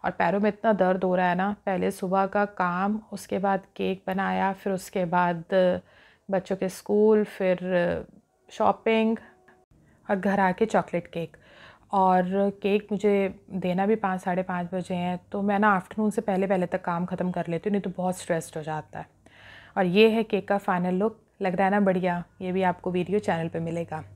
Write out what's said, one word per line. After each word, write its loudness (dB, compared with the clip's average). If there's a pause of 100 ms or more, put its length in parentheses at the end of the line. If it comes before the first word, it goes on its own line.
और 0
पैरों 0
में 2
इतना 0
दर्द 2
हो 2
रहा 2
है 0
ना, -2 (100)
पहले -2
सुबह 0
का 0
काम, -2 (140)
उसके -6
बाद 0 (100)
केक -4
बनाया, -2
फिर -4
उसके -4
बाद 0 (880)
बच्चों -2
के -4
स्कूल, 2
फिर -2 (440)
शॉपिंग 0 (920)
और 2
घर 0
आके 2
चॉकलेट -2
केक। -10 (560)
और 4 (380)
केक 0
मुझे 0 (180)
देना -2
भी 4
पाँच, -2
साढ़े -2
पाँच -6
बजे -4
हैं, -4 (120)
तो -4
मैं 2
ना 6
आफ्टरनून 0
से -2
पहले 0
पहले 2
तक -4
काम -2
ख़त्म -4
कर -4
लेती -4
हूँ, 0
नहीं 0
तो -6
बहुत -2
स्ट्रेस्ड -6
हो -10
जाता -8
है। -12 (720)
और 4
ये 6
है 0
केक -4
का 0
फाइनल 0
लुक, -2 (220)
लग 0
रहा 2
है 4
ना 2
बढ़िया। 2 (180)
ये -6
भी 0
आपको -2
वीडियो -2
चैनल -2
पे -6
मिलेगा। -6 (120)